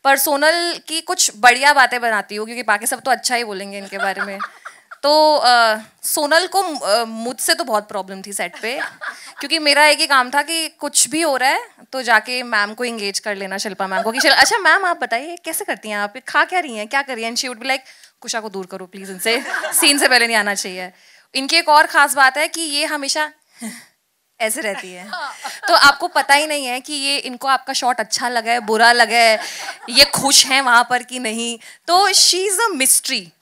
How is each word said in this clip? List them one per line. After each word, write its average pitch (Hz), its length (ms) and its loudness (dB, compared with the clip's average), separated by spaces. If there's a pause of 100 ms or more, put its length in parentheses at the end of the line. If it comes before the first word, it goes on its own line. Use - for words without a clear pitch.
पर 277 140 4
सोनल 320 680 0
की 320 120 -4
कुछ - 360 -2
बढ़िया 247 360 6
बातें 247 280 2
बनाती 214 340 -2
हूँ, 214 120 -6
क्योंकि 233 160 -10
बाकी 214 240 -2
सब 247 140 -4
तो 269 100 -4
अच्छा 247 260 0
ही 233 80 -2
बोलेंगे 202 340 -10
इनके 196 200 -12
बारे 196 240 -4
में। 196 160 -8 (640)
तो, 302 440 4
uh, 226 340 4 (220)
सोनल 311 440 0
को, 370 160 0
uh, 233 440 -2
मुझसे 233 480 -6
तो - 100 -4
बहुत 214 240 -2
प्रॉब्लम 190 340 -12
थी 202 100 -16
सेट 185 280 -8
पे, 233 200 -6 (600)
क्योंकि 302 180 -4
मेरा 294 280 4
एक 294 120 4
ही 311 80 -2
काम 262 240 2
था 285 120 0
कि 320 260 -6
कुछ - 400 -2
भी 302 140 -2
हो 294 140 0
रहा 254 140 2
है 427 180 -2 (240)
तो 262 100 -6
जाके 240 400 0
मैम 220 320 -2
को 240 100 -6
एंगेज 208 340 -6
कर 208 160 -6
लेना, 196 240 -8
शिल्पा 196 280 -6
मैम 190 160 -2
को, 226 100 -2
कि 247 80 -4
"शिल-, 277 140 4
अच्छा 285 240 4
मैम 370 260 4
आप 349 120 -2
बताइए 277 400 -6
कैसे 330 280 -10
करती 220 240 -8
हैं 208 80 -6
आप, 208 180 -4 (140)
खा 302 160 2
क्या 320 160 -2
रही 254 160 -8
हैं, 214 120 -8
क्या 277 140 -2
कर 269 120 -8
रही 226 100 -8
हैं?" 233 80 -6
And 240 80 -4
she 254 120 -8
would 233 140 -12
be 262 80 0
like, 277 120 -8 (340)
"कुशा 226 200 -6
को 214 80 -12
दूर 190 180 -10
करो 185 200 -14
प्लीज 190 240 -16
इनसे, 220 340 -2 (280)
सीन 285 260 4
से 277 100 2
पहले 240 180 4
नहीं 233 100 0
आना 208 180 0
चाहिए।" 185 380 -10 (420)
इनकी 269 220 -2
एक 330 120 0
और 302 180 6
ख़ास 285 280 2
बात 269 220 4
है 302 120 0
कि 320 120 -8
ये 294 240 -4
हमेशा 302 480 -4 (300)
<laughs> 226 80 -10 (680)
ऐसे 220 200 -2
रहती 196 320 -8
है, 180 180 -18 (580)
तो 381 60 4
आपको 285 340 6
पता 285 260 2
ही 294 120 2
नहीं 294 200 -4
है 247 140 -6
कि 302 120 -14
ये, 277 260 -2
इनको 254 300 -8
आपका 262 240 0
शॉट 254 280 -2
अच्छा 220 280 -4
लगा 233 240 -2
है, 240 80 0
बुरा 220 320 4
लगा 233 240 4
है, 226 240 4 (500)
ये 254 140 6
खुश 277 420 2
हैं 269 160 2
वहाँ 240 280 4
पर 247 120 0
कि 247 160 -10
नहीं। 233 400 -4 (280)
तो 370 240 4
she 370 400 4
is 427 180 0
a 370 80 -4
mystery 254 500 -2 (160)